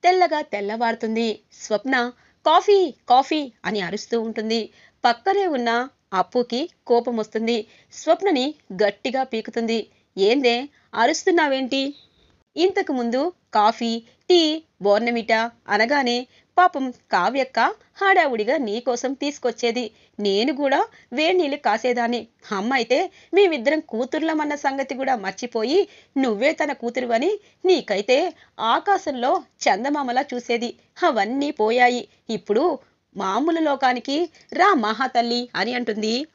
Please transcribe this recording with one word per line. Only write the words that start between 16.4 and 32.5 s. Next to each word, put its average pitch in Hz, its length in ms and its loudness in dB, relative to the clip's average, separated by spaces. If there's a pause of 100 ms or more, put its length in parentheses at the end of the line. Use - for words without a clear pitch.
పాపం 285 320 2
కావ్యక్క 240 680 -2 (440)
హడావుడిగా 285 520 2
నీకోసం 240 560 -4
తీసుకొచ్చేది. 247 800 -4 (300)
నేను 208 360 0
కూడా 285 300 0 (260)
వేడి 320 260 2
నీళ్ళు 294 180 0
కాసేదాన్ని. 240 680 -2 (260)
అమ్మ 214 220 -2
అయితే 262 380 0 (220)
మేమిద్దరం 311 460 4
కూతుర్లమన్న 302 760 -4
సంగతి 269 400 -4
కూడా 262 220 -2
మర్చిపోయి 226 720 -2 (300)
నువ్వే 254 340 0
తన 302 200 -4
కూతురువని 247 680 -2 (260)
నీకైతే 277 720 2 (260)
ఆకాశంలో 294 840 0 (220)
చందమామలా 254 600 0 (100)
చూసేది. 240 420 -4 (300)
అవన్నీ 269 440 0
పోయాయి. 247 580 2 (220)
ఇప్పుడు 247 480 0 (380)